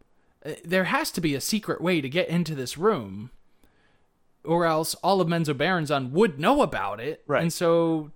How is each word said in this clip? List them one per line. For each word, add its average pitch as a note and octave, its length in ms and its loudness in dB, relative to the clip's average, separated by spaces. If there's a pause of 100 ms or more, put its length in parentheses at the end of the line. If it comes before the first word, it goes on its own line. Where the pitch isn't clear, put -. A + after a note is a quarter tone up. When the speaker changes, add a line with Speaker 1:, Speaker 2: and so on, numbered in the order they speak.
(460)
Speaker 1:
uh, D3+ 60 -8 (120)
there F#3 200 2
has C4+ 260 0
to - 100 -4
be D#3 140 0
a C3 80 -6
secret - 400 -2
way E3+ 180 2
to C3+ 80 -6
get E3 220 0
into D#3+ 240 0
this C3 240 -8
room, B2 520 -2 (1120)
or E3+ 200 2
else D#3+ 320 0
all F#3+ 240 2
of E3+ 80 2
Menzoberranzan D3+ 840 0
would D#3 300 2
know C4 220 4
about G#2 380 -2
it. D3 260 -8
Speaker 2:
Right. C#3 160 2
Speaker 1:
And E3 100 0
so E3 640 2